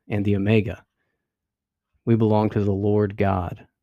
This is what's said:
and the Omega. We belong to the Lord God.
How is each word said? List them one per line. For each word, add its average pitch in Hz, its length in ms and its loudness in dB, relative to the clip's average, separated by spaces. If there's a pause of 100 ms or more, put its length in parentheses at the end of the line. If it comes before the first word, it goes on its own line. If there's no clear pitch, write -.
and 104 160 -2
the 101 120 0
Omega. 98 480 0 (1200)
We 117 100 2
belong 107 360 2
to 107 120 -2
the 101 100 0
Lord 104 440 0
God. 95 500 -4 (160)